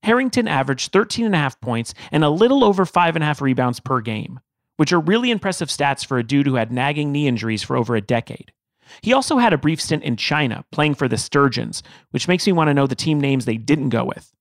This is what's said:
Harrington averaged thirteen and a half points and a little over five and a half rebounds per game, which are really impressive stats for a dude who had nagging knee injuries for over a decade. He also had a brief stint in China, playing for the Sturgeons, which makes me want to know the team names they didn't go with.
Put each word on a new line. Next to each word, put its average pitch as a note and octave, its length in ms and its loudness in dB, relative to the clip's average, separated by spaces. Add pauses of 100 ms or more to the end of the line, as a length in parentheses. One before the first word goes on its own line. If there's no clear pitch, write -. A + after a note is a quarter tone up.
Harrington A#3+ 460 0
averaged C3+ 420 -2
thirteen A3+ 340 0
and G3+ 100 0
a - 20 2
half C#3+ 240 -2
points A#2 320 -6 (180)
and D#3 140 2
a D3 40 4
little A#3+ 320 4
over G3 240 4
five E3 300 2
and D#3+ 80 0
a D3+ 40 0
half D3 140 -2
rebounds B2+ 380 0
per B2 220 -2
game, A2 400 -8 (340)
which D3 160 2
are F3 80 4
really A3+ 320 2
impressive F#3 380 -4
stats C#3 360 -2
for C3 120 -2
a A#2 60 0
dude C#3 240 2
who C3 80 0
had A2+ 180 -2
nagging D3 380 -2
knee D3 160 0
injuries A2 360 -2
for C3 140 -2
over A#2+ 180 0
a A2 60 0
decade. - 500 -6 (500)
He A3+ 120 0
also C4+ 240 0
had A#3 160 4
a D3 40 2
brief D3+ 220 -2
stint - 240 -4
in A#2+ 140 -4
China, C#3+ 540 -2
playing D3 240 0
for C3+ 120 -2
the A#2 100 0
Sturgeons, B2 680 0 (260)
which - 180 -4
makes F3 180 0
me G3+ 60 4
want D#3+ 180 4
to C#3+ 40 2
know C#3 140 2
the C3 80 -2
team D3+ 260 0
names C3+ 240 0
they A2+ 100 -2
didn't C3+ 340 0
go A#2 140 0
with. - 380 -8